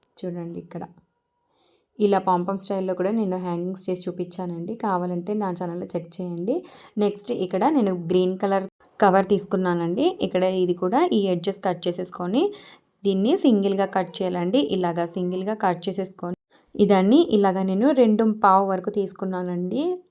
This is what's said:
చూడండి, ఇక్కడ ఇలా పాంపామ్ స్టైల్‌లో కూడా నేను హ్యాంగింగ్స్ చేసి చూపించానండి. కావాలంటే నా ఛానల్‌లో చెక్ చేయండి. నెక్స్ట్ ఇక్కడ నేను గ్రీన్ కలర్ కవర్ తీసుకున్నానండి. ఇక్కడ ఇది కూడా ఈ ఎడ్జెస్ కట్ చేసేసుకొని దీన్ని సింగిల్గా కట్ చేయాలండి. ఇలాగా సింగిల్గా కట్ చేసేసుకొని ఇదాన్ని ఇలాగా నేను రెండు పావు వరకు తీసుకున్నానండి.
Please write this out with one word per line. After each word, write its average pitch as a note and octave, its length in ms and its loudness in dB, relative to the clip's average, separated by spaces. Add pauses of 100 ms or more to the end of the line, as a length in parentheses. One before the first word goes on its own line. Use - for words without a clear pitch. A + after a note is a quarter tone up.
(160)
చూడండి, F3 420 -10
ఇక్కడ E3+ 240 -12 (1160)
ఇలా G3 200 4
పాంపామ్ F#3+ 440 0
స్టైల్‌లో F#3+ 320 -4
కూడా F#3 180 0
నేను G3+ 240 0
హ్యాంగింగ్స్ F3+ 500 -4
చేసి F3+ 160 -4
చూపించానండి. F3 760 -8
కావాలంటే F3+ 580 -4
నా G#3+ 160 -2
ఛానల్‌లో F3 360 -6
చెక్ E3 260 -8
చేయండి. F3+ 440 -4 (420)
నెక్స్ట్ G#3 320 -2 (140)
ఇక్కడ F#3+ 240 0
నేను A3+ 260 2 (120)
గ్రీన్ F#3 320 2
కలర్ G3 280 -2 (340)
కవర్ G3 260 6
తీసుకున్నానండి. F#3 800 0 (140)
ఇక్కడ F#3 240 0 (140)
ఇది F3+ 160 2
కూడా F#3 260 0 (120)
ఈ A3 140 4
ఎడ్జెస్ F#3 380 -2
కట్ F3 180 -2
చేసేసుకొని F3+ 600 -2 (600)
దీన్ని G3 320 2
సింగిల్గా G3 500 2
కట్ F#3 280 -2
చేయాలండి. F#3 460 0 (140)
ఇలాగా E3+ 320 0
సింగిల్గా F#3 560 -4
కట్ F3 200 0
చేసేసుకొని F#3 540 -6 (380)
ఇదాన్ని G3+ 460 6 (120)
ఇలాగా F#3+ 300 2
నేను F#3+ 300 0
రెండు A3+ 320 4 (140)
పావు G3 280 6
వరకు F#3+ 240 -2
తీసుకున్నానండి. F#3 920 -4 (280)